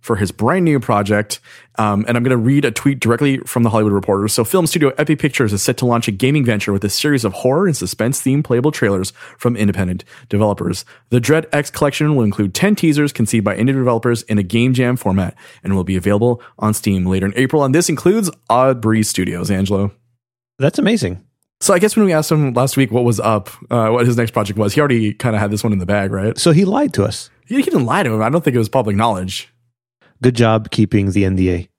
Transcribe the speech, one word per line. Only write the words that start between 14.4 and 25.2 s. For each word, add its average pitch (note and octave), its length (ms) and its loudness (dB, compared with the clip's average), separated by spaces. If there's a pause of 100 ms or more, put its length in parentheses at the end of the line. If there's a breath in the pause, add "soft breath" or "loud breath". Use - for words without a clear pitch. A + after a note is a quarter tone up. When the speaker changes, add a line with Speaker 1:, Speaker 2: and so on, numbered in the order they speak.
Speaker 1:
game A#2 300 0
jam B2 240 0
format F#2+ 380 -2 (280 loud breath)
and G2 120 -2
will F#2 80 0
be F#2+ 120 -4
available G#2 460 0 (160 loud breath)
on G#2+ 160 0
Steam F#2+ 320 -2
later F#2+ 220 0
in G2 80 -4
April. C3+ 280 0
And C3+ 120 0
this E3+ 140 2
includes F3+ 420 0 (180)
Aubrey A2+ 540 2
Studios, F#2 480 -4
Angelo. G2 400 0 (680)
Speaker 2:
That's C#3+ 220 0
amazing. B2+ 440 -2 (360)
Speaker 1:
So G3 160 2
I F3 40 2
guess G#3 160 2
when G#3+ 100 4
we F3+ 80 2
asked D#3 180 0
him D3 220 2
last B2+ 240 0
week B2+ 140 2
what B2 120 2
was A#2 160 2
up, G#2+ 320 -2 (180)
uh, A#2 200 2
what A#2+ 180 2
his A#2+ 100 2
next A#2 140 0
project G#2 260 -2
was, G#2 160 0
he D3 60 2
already A#2 340 2
kinda A2 240 -2